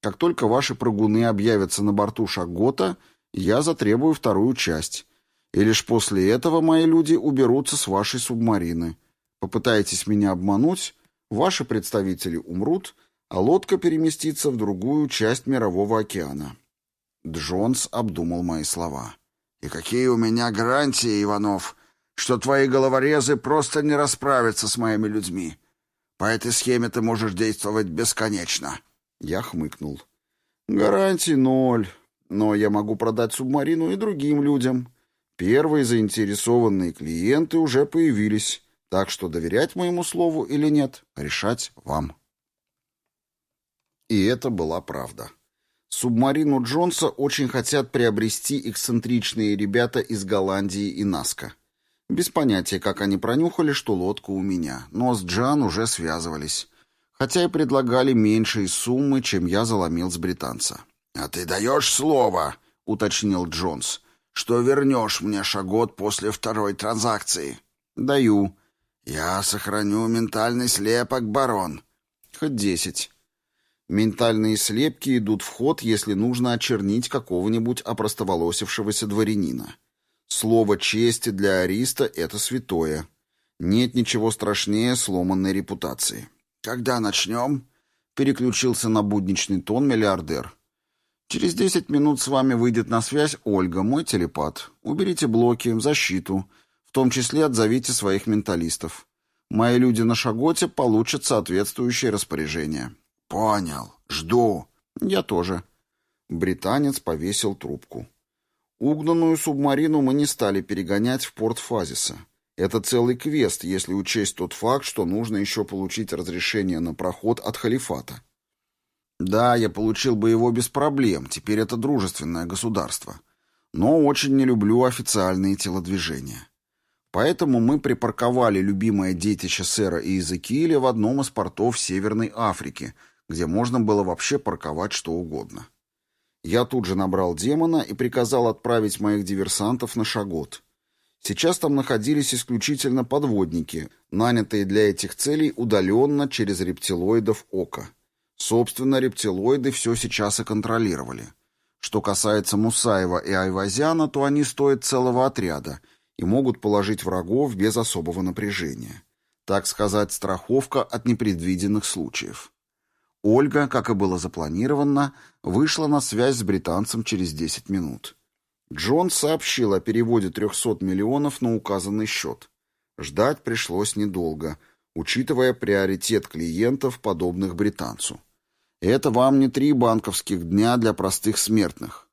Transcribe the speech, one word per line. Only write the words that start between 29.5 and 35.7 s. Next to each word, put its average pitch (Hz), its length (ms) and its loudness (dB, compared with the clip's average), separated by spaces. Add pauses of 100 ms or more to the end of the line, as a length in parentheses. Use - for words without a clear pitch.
«Гарантий 196 680 2
ноль, 131 520 4 (400)
но 107 260 2
я 104 160 2
могу 104 280 0
продать 113 360 0
субмарину 147 580 0
и 196 40 0
другим 151 480 0
людям. 127 480 0 (460)
Первые 139 480 4